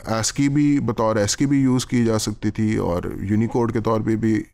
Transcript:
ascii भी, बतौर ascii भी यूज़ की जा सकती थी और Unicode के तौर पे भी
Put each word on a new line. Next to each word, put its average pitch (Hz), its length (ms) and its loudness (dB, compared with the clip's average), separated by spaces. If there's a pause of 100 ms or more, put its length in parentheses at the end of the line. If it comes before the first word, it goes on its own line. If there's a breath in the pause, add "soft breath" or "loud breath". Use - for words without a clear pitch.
ascii 113 400 -2
भी, 143 320 2
बतौर 113 460 0
ascii 139 200 -2
भी 139 160 2
यूज़ 127 240 2
की 123 180 0
जा 110 140 2
सकती 107 320 -4
थी 107 280 0
और 90 380 -4
Unicode 113 560 0
के 117 80 0
तौर 110 220 0
पे 113 140 0
भी 110 380 0